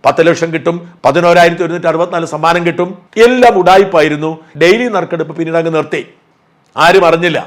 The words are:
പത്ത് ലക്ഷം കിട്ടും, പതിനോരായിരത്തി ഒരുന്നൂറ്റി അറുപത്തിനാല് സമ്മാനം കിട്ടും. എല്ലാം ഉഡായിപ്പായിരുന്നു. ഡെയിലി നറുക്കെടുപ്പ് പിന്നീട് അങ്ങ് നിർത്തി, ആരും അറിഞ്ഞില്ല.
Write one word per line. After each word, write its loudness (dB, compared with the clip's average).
പത്ത് 0
ലക്ഷം 0
കിട്ടും, -4
പതിനോരായിരത്തി 2
ഒരുന്നൂറ്റി -4
അറുപത്തിനാല് -4
സമ്മാനം -2
കിട്ടും. -4
എല്ലാം 4
ഉഡായിപ്പായിരുന്നു. 2
ഡെയിലി 2
നറുക്കെടുപ്പ് -6
പിന്നീട് -4
അങ്ങ് -4
നിർത്തി, -4
ആരും 4
അറിഞ്ഞില്ല. 0